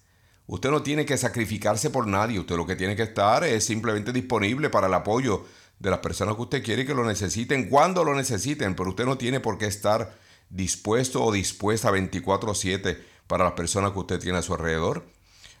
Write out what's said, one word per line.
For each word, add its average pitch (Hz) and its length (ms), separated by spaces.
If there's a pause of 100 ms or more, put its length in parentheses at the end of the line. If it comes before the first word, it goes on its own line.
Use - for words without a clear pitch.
(480)
Usted 110 240
no 147 100
tiene 151 240
que 139 120
sacrificarse 107 720
por 123 180
nadie. 101 320
Usted 85 160
lo 85 100
que 87 120
tiene 98 180
que 110 80
estar 110 400
es 113 220
simplemente 110 480
disponible 123 560
para 98 180
el 95 60
apoyo 104 520 (320)
de 98 120
las 90 100
personas 98 360
que 113 60
usted 127 220
quiere 113 220
que 143 100
lo 120 100
necesiten, 107 640
cuando 170 340
lo 143 120
necesiten, 123 600
pero 92 140
usted 107 160
no 131 120
tiene 127 220
por 107 180
qué 107 80
estar 104 520 (320)
dispuesto 113 760
o 113 80
dispuesta 104 600
veinticuatro 95 640
siete 95 480 (260)
para 90 160
las 87 100
personas 98 380
que 98 80
usted 87 200
tiene 90 200
a - 20
su 85 120
alrededor. 82 520 (540)